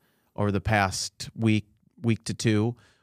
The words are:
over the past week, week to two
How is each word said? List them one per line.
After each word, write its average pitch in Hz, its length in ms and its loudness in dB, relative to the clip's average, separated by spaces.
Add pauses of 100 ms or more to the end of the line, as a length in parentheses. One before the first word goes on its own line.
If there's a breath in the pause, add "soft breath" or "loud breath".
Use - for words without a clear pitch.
(360)
over 104 160 0
the 98 100 -2
past - 760 -2
week, 107 320 0 (340)
week 117 220 -2
to 104 100 -8
two 110 420 0 (280 soft breath)